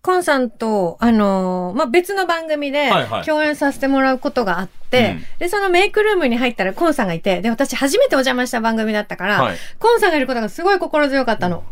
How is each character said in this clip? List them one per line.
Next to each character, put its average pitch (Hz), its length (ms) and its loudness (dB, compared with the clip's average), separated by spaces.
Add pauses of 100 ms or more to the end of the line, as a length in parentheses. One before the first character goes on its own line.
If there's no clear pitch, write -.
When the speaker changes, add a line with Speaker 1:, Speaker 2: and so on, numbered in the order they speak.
Speaker 1:
コ 370 140 0
ン 359 80 0
さ 294 140 2
ん 247 140 -2
と、 208 480 -2
あ 233 120 4
の 185 640 0
ー、 233 40 -4
ま 277 80 2
あ、 - 20 -8
別 349 260 0
の 381 140 -2
番 330 200 -2
組 294 240 -4
で 277 200 0
Speaker 2:
は 170 100 2
い 117 60 -4
は 104 140 -4
い。 - 20 -10
Speaker 1:
共 302 180 0
演 302 140 0
さ 285 160 0
せ - 80 -10
て 269 80 -2
も 269 140 2
ら 262 120 2
う 254 60 -4
こ 285 100 -4
と 240 160 -2
が 175 140 -2
あ 190 40 -4
っ 180 40 -8
て、 - 440 0
Speaker 2:
う - 20 -6
ん。 - 120 -10 (140)
Speaker 1:
で、 359 100 -2
そ 403 100 0
の 392 100 0
メ 359 180 4
イ 403 40 -4
ク 427 120 2
ル 427 80 2
ー 403 40 2
ム 320 120 2
に 233 100 0
入 240 140 0
っ - 40 -10
た 196 80 -2
ら 190 100 -2
コ 339 140 0
ン 311 60 2
さ 226 120 0
ん - 20 -2
が 170 80 -2
い 165 60 -8
て、 180 200 0
で、 226 80 0
私 262 260 -2
初 277 220 0
め 539 100 6
て 359 80 2
お 277 40 4
邪 254 160 0
魔 247 100 0
し 247 60 -8
た 233 100 -2
番 226 160 0
組 220 160 -2
だ 208 60 0
っ 208 80 -6
た 202 100 -10
か 175 80 -6
ら、 202 160 2
Speaker 2:
は 104 120 2
い。 82 40 -8 (220)
Speaker 1:
コ 453 120 4
ン 466 80 4
さ 415 100 4
ん - 20 2
が 311 60 0
い - 20 2
る 254 80 0
こ 262 80 -4
と 233 60 -2
が 208 80 -4
す - 120 -10
ご 370 140 2
い - 20 -2
心 311 320 0
強 269 160 0
か 226 80 0
っ - 60 -2
た 180 100 0
の。 170 220 -4